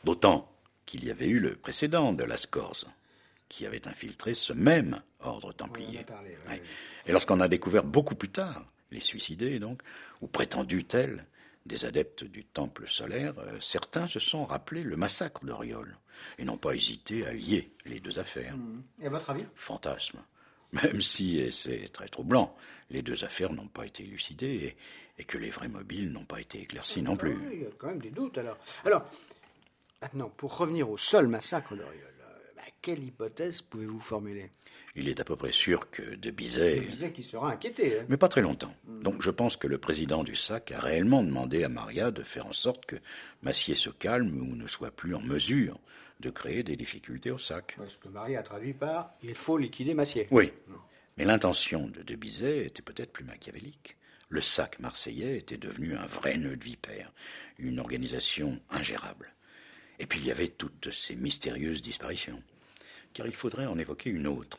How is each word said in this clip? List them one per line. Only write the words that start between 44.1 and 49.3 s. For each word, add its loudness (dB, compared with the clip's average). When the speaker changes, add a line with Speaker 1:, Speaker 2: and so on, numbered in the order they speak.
Speaker 1:
ou -4
ne -8
soit -4
plus -6
en -2
mesure 2
de -6
créer -4
des -2
difficultés -8
au -4
sac. -6
Speaker 2:
Ouais, -10
ce -16
que -18
Maria -6
a -6
traduit -8
par « -4
il -8